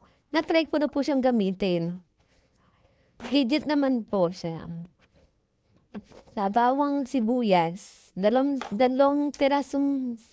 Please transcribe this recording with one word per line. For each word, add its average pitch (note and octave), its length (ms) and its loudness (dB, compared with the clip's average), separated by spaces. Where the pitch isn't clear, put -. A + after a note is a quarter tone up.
Na-try D#4+ 320 2
ko D4 160 -2
na D4 80 0
po C#4+ 160 -2
siyang C4+ 160 0
gamitin. F#3 800 0
Legit C4+ 400 0
naman C4+ 320 0
po F#3 320 0
siya. E3 320 -10
Sa G3+ 160 -2
bawang C4+ 560 2
sibuyas, G#3+ 1120 0
dalawang, B3 400 2
dalawang C#4 640 2
pirasong C#4 800 0